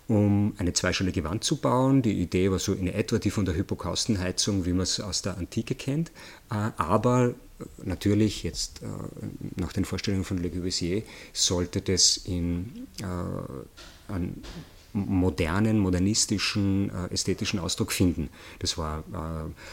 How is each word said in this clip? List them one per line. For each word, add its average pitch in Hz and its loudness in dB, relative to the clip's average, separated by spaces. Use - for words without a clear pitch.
um 104 4
eine 87 0
zweischallige 90 0
Wand 82 -2
zu 156 2
bauen. 131 4
Die 98 2
Idee 92 2
war 92 2
so - 0
in 95 0
etwa 101 0
die 101 0
von 101 0
der 87 2
Hypokaustenheizung, 92 0
wie 90 0
man 92 2
es - -2
aus 98 -4
der 92 -4
Antike - -4
kennt. 151 -2
Äh, 107 0
aber 120 4
natürlich 104 2
jetzt, - -6
äh, 120 -12
nach 90 -2
den 95 0
Vorstellungen 95 -2
von 95 -2
Le 87 -2
Corbusier 90 -2
sollte 90 0
das - 4
in, 90 -4
äh, 110 -6
an 90 -4
modernen, 95 2
modernistischen, 98 2
äh, 95 -6
ästhetischen 98 -2
Ausdruck 85 -2
finden. 82 2
Das - -4
war, 78 -4
äh, 80 -6